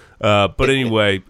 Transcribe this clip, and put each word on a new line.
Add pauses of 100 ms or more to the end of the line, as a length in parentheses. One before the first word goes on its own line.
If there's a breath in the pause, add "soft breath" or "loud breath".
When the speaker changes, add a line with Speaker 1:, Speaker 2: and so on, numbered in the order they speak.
(220 soft breath)
Speaker 1:
Uh,
but
Speaker 2:
It,
Speaker 1:
anyway,